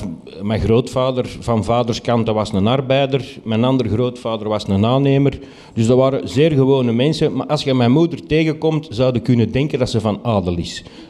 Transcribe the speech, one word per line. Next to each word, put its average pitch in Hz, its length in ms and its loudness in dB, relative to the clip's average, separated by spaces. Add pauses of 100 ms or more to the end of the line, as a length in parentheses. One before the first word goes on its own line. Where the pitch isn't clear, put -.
(420)
mijn 104 180 -2
grootvader 127 800 0
van 113 240 0
vaderskant, 117 600 0
dat 110 80 0
was 104 180 -2
een 98 140 0
arbeider. 131 800 0
Mijn 110 200 0
andere 127 240 0
grootvader 113 600 -4
was 107 200 -4
een 101 180 2
aannemer. 139 520 2 (360)
Dus 113 120 2
dat 120 100 4
waren 131 320 2
zeer 139 220 2
gewone 131 420 4
mensen. 139 400 0
Maar 123 140 -4
als 151 160 -2
je 135 120 0
mijn 120 180 4
moeder 156 340 2
tegenkomt, 156 640 0
zou 127 240 0
je 120 60 -2
kunnen 117 320 2
denken 143 260 -2
dat 123 120 -2
ze 113 100 -2
van 101 220 -2
adel 92 340 0
is. - 260 -8 (280)